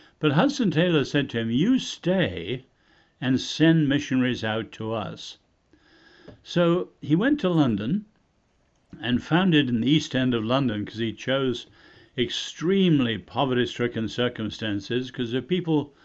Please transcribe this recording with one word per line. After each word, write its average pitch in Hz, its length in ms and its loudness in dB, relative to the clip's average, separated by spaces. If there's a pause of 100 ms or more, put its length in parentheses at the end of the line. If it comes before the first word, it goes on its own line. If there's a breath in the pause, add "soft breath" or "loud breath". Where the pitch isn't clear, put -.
(180 soft breath)
But 151 140 2
Hudson 226 400 2
Taylor 156 320 4
said 139 260 -2
to 120 80 -2
him, 113 120 -2
"You 190 280 4
stay 127 880 -2 (540 soft breath)
and 127 200 2
send 160 480 4
missionaries 127 540 0
out 110 300 -4
to 110 200 -6
us." 110 460 -8 (1040 loud breath)
So 175 460 0 (120)
he 147 140 0
went 247 260 2
to 185 80 0
London 139 580 0 (920)
and 120 220 -2
founded 160 460 2
in 117 140 -2
the 123 80 0
East 151 260 0
End 127 180 0
of 110 100 -2
London, 117 400 -2
'cause 107 140 -12
he 113 140 -4
chose 131 540 -4 (500 soft breath)
extremely 147 1000 0
poverty-stricken 120 880 -2
circumstances, 117 1000 -4
'cause 117 220 -6
if 127 140 -4
people 165 480 0 (100)